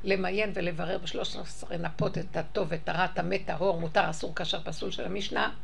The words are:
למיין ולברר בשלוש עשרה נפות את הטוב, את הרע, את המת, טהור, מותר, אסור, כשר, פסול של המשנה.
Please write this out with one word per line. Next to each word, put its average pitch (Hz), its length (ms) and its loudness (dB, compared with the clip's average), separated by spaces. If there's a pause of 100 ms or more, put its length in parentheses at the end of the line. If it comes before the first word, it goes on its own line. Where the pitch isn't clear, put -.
למיין 196 500 2
ולברר 175 440 0
בשלוש 208 380 -2
עשרה - 400 -4
נפות 165 420 0
את - 180 -2
הטוב, 165 360 0
את 165 160 -2
הרע, 180 160 4
את - 140 0
המת, 180 280 0
טהור, 170 340 2
מותר, 165 300 2
אסור, 160 240 -2
כשר, 170 300 -2
פסול - 260 -2
של - 140 -4
המשנה. 196 460 0 (140)